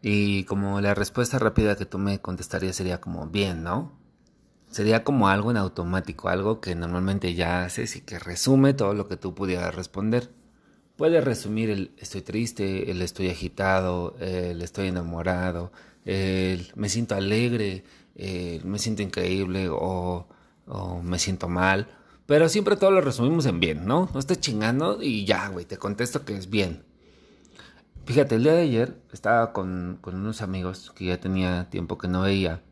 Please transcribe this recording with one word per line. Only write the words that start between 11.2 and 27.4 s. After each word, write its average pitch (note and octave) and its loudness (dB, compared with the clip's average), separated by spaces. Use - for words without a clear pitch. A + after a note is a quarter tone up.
resumir A2 -2
el G2 -4
"estoy G2 -10
triste", G#2 -2
el F2+ -2
"estoy F2+ -2
agitado", F#2 0
el F2+ -4
"estoy G2 -4
enamorado", F2 -2
el F#2 0
"me G#2+ -4
siento A2 -2
alegre", G2+ 0
el F2+ -6
"me G2+ -4
siento G#2 -2
increíble" F#2 0
o, F2+ -2
o F2+ -6
"me F2 -2
siento F#2 -2
mal". F#2 4
Pero D#3 8
siempre G3+ 4
todo G3 6
lo F#3+ 8
resumimos C#3 2
en F2 2
"bien", D#2+ 0
¿no? D3+ 2
No C3 -2
estés C#3 0
chingando C3+ 0
y A2 -2
ya, G2+ 2
güey, F2+ -8
te F#2+ -10
contesto A#2 -2
que G#2 -6
es F#2 -10
bien. F#2+ 0